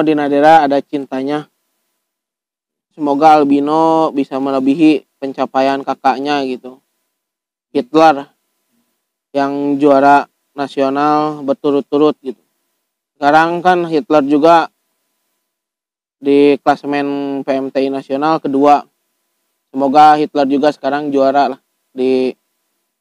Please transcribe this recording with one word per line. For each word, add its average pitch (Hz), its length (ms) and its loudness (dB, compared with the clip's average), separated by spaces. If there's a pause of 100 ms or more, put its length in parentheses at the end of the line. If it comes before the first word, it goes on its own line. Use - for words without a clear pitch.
di 156 80 2
Nadera 147 480 4
ada 139 160 0
cintanya. 139 720 -8 (1400)
Semoga 151 400 2
albino 156 800 0
bisa 139 240 -4
melebihi 139 640 0 (160)
pencapaian 135 640 -4
kakaknya 139 640 -4
gitu, 127 320 -12 (960)
Hitler, 143 520 2 (1080)
yang 139 440 -4
juara 143 480 4 (280)
nasional 147 880 -4
berturut-turut 143 800 -2
gitu. 127 160 -12 (800)
Sekarang 160 400 2
kan 175 240 0
Hitler 151 400 0
juga 151 480 2 (1400)
di 143 480 2
klasemen 143 800 -4
P - 80 -8
M 135 160 -4
T 127 160 -12
I 135 80 -4
nasional 139 480 -4
kedua. 143 480 0 (880)
Semoga 147 400 4
Hitler 147 320 -2
juga 143 240 0
sekarang 143 400 -6
juara 135 400 0
lah 135 80 -12 (320)
di 127 400 -2 (680)